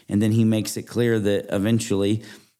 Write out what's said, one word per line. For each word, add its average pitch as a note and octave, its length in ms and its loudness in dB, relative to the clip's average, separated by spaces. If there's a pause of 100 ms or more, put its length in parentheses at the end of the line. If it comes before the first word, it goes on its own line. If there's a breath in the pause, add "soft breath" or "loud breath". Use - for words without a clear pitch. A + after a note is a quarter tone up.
And G2+ 140 0
then A2 100 2
he A2+ 120 4
makes A2 320 0
it A2 60 -8
clear A#2 360 0
that G2+ 360 0
eventually G#2 680 0 (380 loud breath)